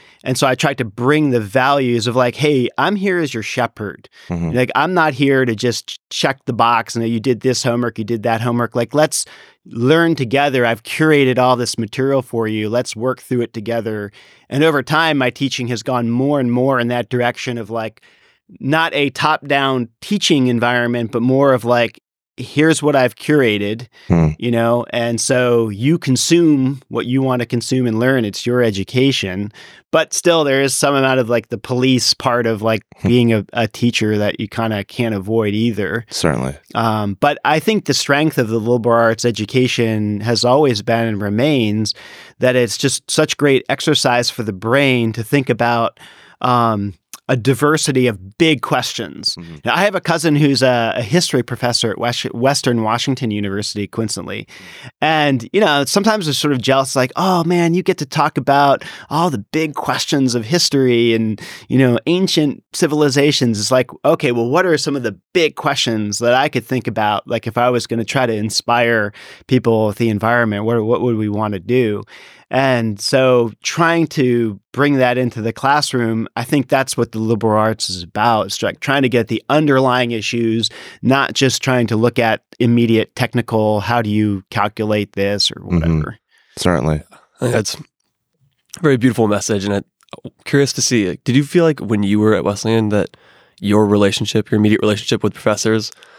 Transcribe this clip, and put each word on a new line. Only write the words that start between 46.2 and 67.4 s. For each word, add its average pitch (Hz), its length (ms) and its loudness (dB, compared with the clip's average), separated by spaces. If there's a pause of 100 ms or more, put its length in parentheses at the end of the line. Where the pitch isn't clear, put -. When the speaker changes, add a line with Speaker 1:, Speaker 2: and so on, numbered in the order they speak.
Speaker 1:
um, 113 540 0 (340)
a 131 80 0
diversity 135 720 0
of 98 300 -8
big 160 240 2
questions. - 800 -4
Speaker 2:
Mm-hmm. 82 240 -16
Speaker 1:
Now, 120 120 0
I 175 80 2
have 202 120 0
a 175 60 -6
cousin 165 340 0
who's 143 260 2
a, 120 360 2
a 120 40 -2
history 123 420 0
professor 120 460 -2
at 95 80 -6
Wes-, 120 360 -4
Western 123 500 0
Washington 120 480 -2
University, 101 560 -6
coincidentally. 101 600 -8 (540)
And, 147 520 0
you 196 80 2
know, 143 240 2
sometimes 202 400 0
they're 147 80 -2
sort 147 180 0
of 127 100 0
jealous, 135 320 0
like, 131 220 0
"Oh, 175 300 0
man, 170 280 2
you 180 100 0
get 180 160 0
to 147 60 -8
talk 151 320 -2
about 139 460 2 (260)
all 165 200 0
the 110 240 -6
big 156 220 -2
questions 131 600 -2
of 117 80 -2
history 123 680 2
and, 110 260 -2 (300)
you 123 80 0
know, 127 280 4
ancient 170 580 0 (100)
civilizations." 143 880 2
It's 107 100 -4
like, 127 200 2 (120)
"Okay, 143 300 2
well, 120 160 0
what 175 160 2
are 165 120 2
some 143 200 -4
of 123 60 -6
the 104 140 -6 (140)
big 165 240 0
questions 113 640 -2
that 120 140 4
I 139 160 4
could - 160 -4
think 131 200 -4
about, 104 440 -2
like, 113 180 -6